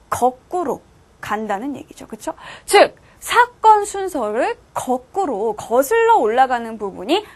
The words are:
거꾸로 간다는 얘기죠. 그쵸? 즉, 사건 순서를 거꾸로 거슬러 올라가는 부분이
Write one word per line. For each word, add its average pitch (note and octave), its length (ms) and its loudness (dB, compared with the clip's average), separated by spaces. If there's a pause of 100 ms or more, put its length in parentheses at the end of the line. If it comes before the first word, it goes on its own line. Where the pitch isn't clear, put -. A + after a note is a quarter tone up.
거꾸로 B3+ 720 -2 (400)
간다는 A3 560 -6
얘기죠. - 320 -18
그쵸? - 240 -12 (320)
즉, - 320 4 (240)
사건 A4 640 2
순서를 F4 720 -4 (160)
거꾸로 B3 880 -4
거슬러 A4 580 2
올라가는 A#3 600 0
부분이 G#3 580 -4